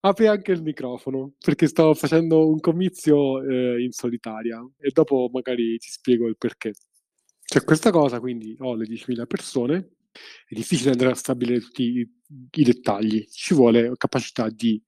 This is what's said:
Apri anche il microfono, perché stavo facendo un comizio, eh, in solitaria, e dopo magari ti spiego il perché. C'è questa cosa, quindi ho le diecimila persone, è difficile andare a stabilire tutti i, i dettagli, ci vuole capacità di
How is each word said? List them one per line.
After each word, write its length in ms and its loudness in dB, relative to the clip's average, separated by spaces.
Apri 240 2
anche 240 0
il 120 -2
microfono, 680 -8
perché 240 2
stavo 260 4
facendo 560 2
un 100 0
comizio, 840 2
eh, 400 0
in 80 -4
solitaria, 680 -8
e 120 -2
dopo 400 2
magari 460 -4
ti 120 -14
spiego 380 0
il 100 -6
perché. 360 -6
C'è 200 0
questa 280 2
cosa, 280 2
quindi 400 -10
ho 160 -6
le 100 -6
diecimila 420 -8
persone, 640 -4
è 80 -14
difficile 360 0
andare 200 2
a 40 -2
stabilire 440 -2
tutti 240 -6
i, 260 -2
i 120 0
dettagli, 680 0
ci 220 -4
vuole 440 6
capacità 520 -4
di 380 -2